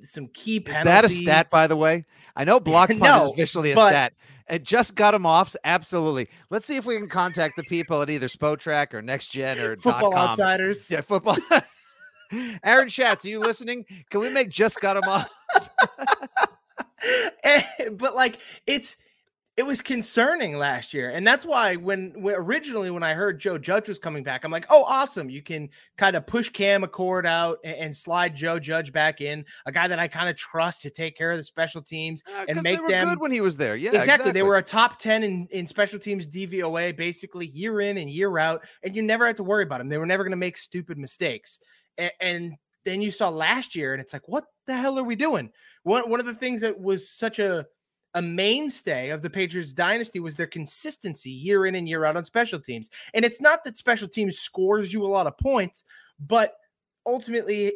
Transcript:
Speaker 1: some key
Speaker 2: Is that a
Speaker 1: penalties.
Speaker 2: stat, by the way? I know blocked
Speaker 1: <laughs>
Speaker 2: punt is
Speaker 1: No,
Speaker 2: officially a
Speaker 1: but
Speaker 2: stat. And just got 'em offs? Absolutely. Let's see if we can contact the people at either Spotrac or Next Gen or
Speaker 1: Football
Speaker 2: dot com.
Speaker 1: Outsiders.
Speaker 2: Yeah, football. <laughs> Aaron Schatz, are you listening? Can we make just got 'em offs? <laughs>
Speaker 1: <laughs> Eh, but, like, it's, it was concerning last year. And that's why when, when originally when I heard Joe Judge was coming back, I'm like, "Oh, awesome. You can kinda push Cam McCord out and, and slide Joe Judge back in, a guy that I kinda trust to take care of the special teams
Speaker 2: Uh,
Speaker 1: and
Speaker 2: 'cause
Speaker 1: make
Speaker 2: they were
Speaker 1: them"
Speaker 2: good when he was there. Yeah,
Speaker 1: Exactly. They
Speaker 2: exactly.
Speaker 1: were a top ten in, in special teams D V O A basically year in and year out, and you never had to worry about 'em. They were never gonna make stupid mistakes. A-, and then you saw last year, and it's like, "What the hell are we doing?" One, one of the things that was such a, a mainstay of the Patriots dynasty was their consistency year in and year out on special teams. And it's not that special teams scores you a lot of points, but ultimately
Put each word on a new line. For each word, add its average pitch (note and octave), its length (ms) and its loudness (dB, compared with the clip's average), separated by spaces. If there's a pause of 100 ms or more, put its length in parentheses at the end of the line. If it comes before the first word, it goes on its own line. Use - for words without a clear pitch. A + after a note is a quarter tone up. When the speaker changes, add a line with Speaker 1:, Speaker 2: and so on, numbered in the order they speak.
Speaker 1:
some D3 280 -14
key A3 280 -4
Speaker 2:
Is F#3+ 80 -4
that E3 400 4
a G3+ 40 8
Speaker 1:
penalties. F3 100 0
Speaker 2:
stat, E3 320 4
by D#3+ 160 8
the D#3 100 2
way? D#3+ 280 2 (300)
I C3+ 80 -2
know A3 160 6
blocked E3+ 300 6
Speaker 1:
<laughs> A3 100 2
Speaker 2:
punt C4 180 8
is D#3 100 6
Speaker 1:
No, C3+ 60 -2
Speaker 2:
officially D#3 400 0
a - 20 6
Speaker 1:
but G#3 160 10
Speaker 2:
stat. C3+ 220 4 (340)
And E3 160 -4
just A#3 300 2
got G#3 220 6
'em F#3 100 0
offs? E3+ 380 4
Absolutely. D#3 640 0 (240)
Let's A3 160 -4
see D4 80 -4
if A3+ 100 -6
we A#3 120 -2
can G3+ 120 -8
contact F3 460 0
the D#3 80 -8
people D#3+ 400 -2
at C#3+ 80 -4
either C3 160 -4
Spotrac D3+ 680 -2
or G#2+ 80 -8
Next B2+ 300 -8
Gen C3 280 -4
or A2 180 -4
Speaker 1:
Football A3+ 340 2
Speaker 2:
dot - 20 -2
com. F3+ 160 4
Speaker 1:
Outsiders. F#3+ 600 0
Speaker 2:
Yeah, D3+ 100 -2
football. G3 360 2 (120)
<laughs> - 1120 -4
Aaron B3 260 6
Schatz, A3+ 360 0
are G3+ 40 -10
you G#3+ 100 -8
listening? A3+ 460 -4 (260)
Can G3+ 80 0
we A#3+ 100 -2
make C4 200 0
just G#3 320 2
got G3 160 2
'em F#3+ 100 0
offs? - 680 0
<laughs> - 60 -6
Speaker 1:
<laughs> - 680 0 (960)
Eh, C#4 500 2
but, A3+ 220 -2
like, B3+ 240 2 (260)
it's, - 320 -2 (600)
it A#3+ 60 2
was C#4 180 -2
concerning A#3+ 760 0
last C#3 360 -4
year. B2+ 180 -4
And F3 140 -2
that's C#4 200 4
why A3+ 320 2
when, F#3+ 340 -6 (100)
when G3+ 140 -2
originally A3 540 -4
when F3 140 -6
I D#3+ 100 0
heard F3+ 260 -2
Joe F3+ 180 -4
Judge F#3+ 300 -2
was G3+ 100 -8
coming D3+ 240 -8
back, B2+ 220 -8
I'm D#3+ 80 -6
like, E3 180 -6
"Oh, D4 140 12
awesome. C4 460 0
You C#3 120 -14
can D3+ 280 -10 (280)
kinda F#3+ 220 4
push A3+ 300 -4
Cam G3 340 2
McCord F#3 420 -4
out E3 380 0
and, D#3+ 140 -10
and D3+ 180 -8
slide E3+ 400 -2
Joe E3 240 -4
Judge D3+ 320 -4
back D#3 300 0
in, D3 240 -8 (200)
a C#3 60 -8
guy F3 160 2
that F3+ 100 -2
I E3+ 120 -2
kinda E3+ 240 -4
trust E3 480 -4
to C#3+ 80 -12
take D#3+ 260 -8
care E3 160 -2
of E3+ 60 -2
the D3+ 60 -8
special D#3+ 380 -6
teams D#3+ 460 -10
Speaker 2:
Uh, G4 220 -10
Speaker 1:
and D#3 80 0
Speaker 2:
'cause E3 60 -4
Speaker 1:
make E3+ 120 2
Speaker 2:
they E4 60 -4
were E4 80 -2
Speaker 1:
them" - 180 4
Speaker 2:
good F4 140 -2
when D4 100 -2
he A#3+ 80 0
was F#3 160 0
there. A#2 220 -2
Yeah, F#3+ 140 -2
Speaker 1:
Exactly. G#3 340 4
They F#3+ 140 2
Speaker 2:
exactly. G3 100 4
Speaker 1:
were G3 80 6
a F#3 60 2
top A3+ 360 2
ten A3 240 0
in, F3+ 280 -4
in F3 160 -6
special G3+ 320 -2
teams G3 260 -6
D F3+ 220 -10
V F3+ 160 -4
O E3 140 -2
A F3 140 -2
basically E3+ 540 -8
year G3 340 -6
in G3+ 180 -2
and D3 120 -8
year F3 280 0
out, D#3+ 240 0 (220)
and F#3+ 100 -8
you A3 100 -4
never A3+ 220 2
had A3+ 120 0
to G#3 60 -6
worry G3+ 200 2
about C#3 160 -6
'em. B2+ 80 -10
They D3+ 120 -4
were D#3+ 60 -4
never F#3+ 200 0
gonna F#3 100 -4
make F3+ 220 -4
stupid F3 400 -10
mistakes. C3+ 640 -8 (380)
A-, F3 220 -4
and E3+ 360 -6 (280)
then F#3+ 180 -4
you G#3 80 -2
saw G3 200 -2
last E3 440 -2
year, C#3 200 -4
and C3+ 80 -8
it's - 100 -16
like, C#3 160 -14
"What C#4 180 -4 (220)
the C4 80 -4
hell C4 240 -2
are C4 40 -2
we A#3 120 -4
doing?" G3+ 340 0 (340)
One, A#3 260 2
one A#3+ 100 0
of A#3+ 60 -4
the A#3 100 -8
things B3+ 240 -4
that A3 180 -2
was F#3+ 320 -4
such A3 300 -6
a, F3+ 260 0 (500)
a F3 60 -2
mainstay F#3 880 -2
of D3+ 120 -6
the E3 80 -6
Patriots F3 420 -6
dynasty G3 480 -2
was D#3+ 160 -10
their E3+ 120 -4
consistency E3 840 -10
year F#3+ 380 0
in F#3 80 -2
and E3+ 120 -6
year D#3+ 180 -2
out D#3 120 2
on E3+ 80 -6
special A3+ 340 -2
teams. A#2 300 -12 (240)
And A3+ 100 2
it's A#3 160 0
not D#4 260 4
that - 120 -14
special G#3+ 300 -2
teams G3+ 320 -4
scores G3 540 0
you G#3 120 -4
a - 20 -2
lot G3 200 0
of C#3 100 -8
points, A#3+ 460 -2 (360)
but G#3+ 360 2 (500)
ultimately A3 720 -2